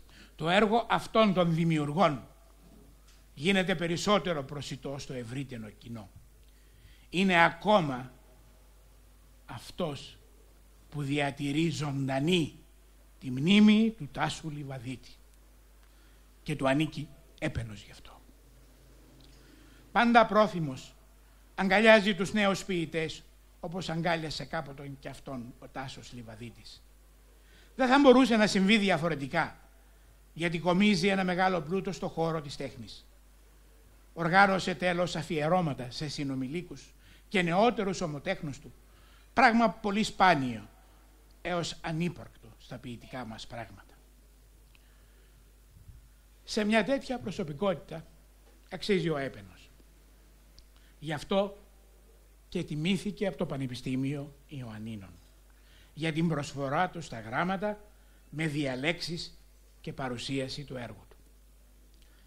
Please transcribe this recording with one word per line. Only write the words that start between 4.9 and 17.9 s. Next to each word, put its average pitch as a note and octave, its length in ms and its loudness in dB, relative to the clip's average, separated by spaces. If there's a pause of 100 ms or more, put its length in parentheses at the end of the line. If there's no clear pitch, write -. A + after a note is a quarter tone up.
στο C#3 140 -12
ευρύτερο B2 580 -10
κοινό. A2 380 -14 (1000)
Είναι F3 340 4
ακόμα D3 680 2 (1300)
αυτός - 720 -8 (720)
που D3 120 -6
διατηρεί C#3+ 680 0
ζωντανή C#3 880 0 (640)
τη C3 100 -8
μνήμη G#3 600 6
του D#3 220 -10
Τάσου D#3 380 -4
Λιβαδίτη C3+ 600 -12 (1300)
και D3+ 140 -6
του C3+ 120 0
ανήκει D3 400 0 (300)
έπαινος A2+ 440 -6
γι' - 80 -20